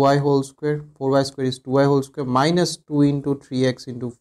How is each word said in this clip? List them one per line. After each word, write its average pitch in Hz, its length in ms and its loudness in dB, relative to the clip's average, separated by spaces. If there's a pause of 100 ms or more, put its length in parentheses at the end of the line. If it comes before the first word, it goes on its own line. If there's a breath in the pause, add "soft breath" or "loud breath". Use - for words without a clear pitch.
Y 139 160 4
whole 143 240 2
square. 147 420 -6 (140)
Four 135 140 -2
Y 139 100 4
square 135 240 -6
is 131 120 -4
two - 120 -14
Y 139 140 4
whole 139 180 2
square 135 240 -10
minus 160 500 0
two 147 240 -4
into 143 360 0
three 131 280 -4
X 127 220 -2
into 123 240 -10
two - 100 -20